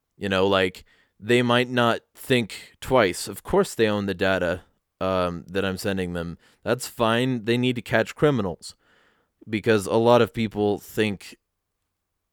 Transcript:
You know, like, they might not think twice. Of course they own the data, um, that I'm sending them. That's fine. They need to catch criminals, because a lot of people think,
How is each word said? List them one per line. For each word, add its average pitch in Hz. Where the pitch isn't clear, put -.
You 98
know, 95
like, 95
they 120
might 123
not 117
think -
twice. 110
Of 101
course 190
they 113
own 104
the 98
data, 92
um, 90
that 95
I'm 95
sending 95
them. 85
That's 120
fine. 120
They 117
need 123
to 110
catch -
criminals, 110
because 107
a 80
lot 117
of 110
people 104
think, -